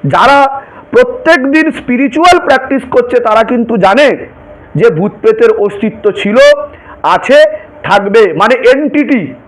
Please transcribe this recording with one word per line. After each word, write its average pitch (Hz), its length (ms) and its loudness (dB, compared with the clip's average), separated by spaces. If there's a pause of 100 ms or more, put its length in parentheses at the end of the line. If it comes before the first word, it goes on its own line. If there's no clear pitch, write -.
যারা 269 560 0 (300)
প্রত্যেক - 600 0
দিন 311 200 0
স্পিরিচুয়াল 285 680 0
প্র্যাকটিস 269 520 -2
করছে 240 320 0
তারা 220 200 0
কিন্তু 233 340 -4
জানে 196 400 2 (580)
যে 202 140 2
ভূত 185 220 -4 (100)
প্রেতের 220 360 2
অস্তিত্ব 202 540 -4
ছিল, 214 260 -4 (680)
আছে, 185 400 2 (400)
থাকবে, 196 500 0
মানে 214 220 0
এনটিটি। 254 760 0 (140)